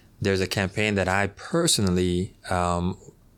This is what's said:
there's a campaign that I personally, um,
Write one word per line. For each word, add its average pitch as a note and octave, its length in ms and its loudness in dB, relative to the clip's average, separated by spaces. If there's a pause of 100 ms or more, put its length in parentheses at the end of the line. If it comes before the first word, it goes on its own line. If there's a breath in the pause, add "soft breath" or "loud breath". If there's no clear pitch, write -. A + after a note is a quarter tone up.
(220 loud breath)
there's G2 200 2
a F#2 60 0
campaign G#2 480 -2
that F#2 120 2
I G2 200 2
personally, F#2 1080 0 (160)
um, F2 480 0 (400)